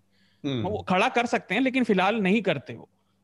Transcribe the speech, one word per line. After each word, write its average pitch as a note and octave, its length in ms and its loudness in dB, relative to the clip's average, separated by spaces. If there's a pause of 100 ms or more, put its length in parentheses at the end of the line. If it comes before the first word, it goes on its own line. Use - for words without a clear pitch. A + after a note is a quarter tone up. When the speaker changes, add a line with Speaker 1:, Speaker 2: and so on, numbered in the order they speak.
(460)
Speaker 1:
हम्म। C3+ 220 -2
Speaker 2:
वो G#3 220 -6
खड़ा F#3+ 200 2
कर A#3+ 160 0
सकते G3 300 -4
हैं, A#3+ 60 2
लेकिन C4 220 2
फिलहाल G3 320 2
नहीं G#3 260 2
करते C#3+ 320 -2
वो, G#2 160 -18 (340)